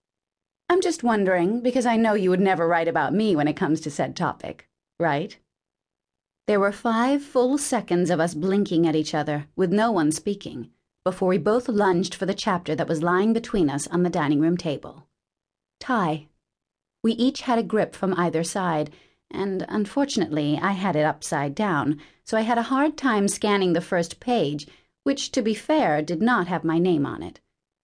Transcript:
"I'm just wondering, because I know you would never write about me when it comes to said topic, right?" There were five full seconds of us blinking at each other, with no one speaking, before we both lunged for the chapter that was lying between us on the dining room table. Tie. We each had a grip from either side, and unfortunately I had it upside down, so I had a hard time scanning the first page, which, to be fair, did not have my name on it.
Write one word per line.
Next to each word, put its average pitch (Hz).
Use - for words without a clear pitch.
"I'm 359
just 349
wondering, 202
because 247
I 233
know 220
you 185
would 180
never 185
write 165
about 151
me 208
when 143
it 139
comes 156
to 147
said 131
topic, -
right?" 160
There 208
were 196
five 240
full 262
seconds 180
of 170
us 170
blinking 180
at 156
each 156
other, 147
with 180
no 220
one 156
speaking, 156
before 185
we 190
both 214
lunged 190
for 190
the 196
chapter 185
that -
was 160
lying 185
between 220
us 139
on 175
the 175
dining 151
room 170
table. -
Tie. 165
We 226
each 254
had 233
a 220
grip 196
from 190
either 170
side, 165
and 190
unfortunately 190
I 196
had 190
it 151
upside 143
down, 151
so 220
I 220
had 233
a 233
hard 302
time 214
scanning 202
the 170
first -
page, 151
which, 277
to 269
be 220
fair, 208
did 160
not 214
have 165
my 165
name 170
on -
it. -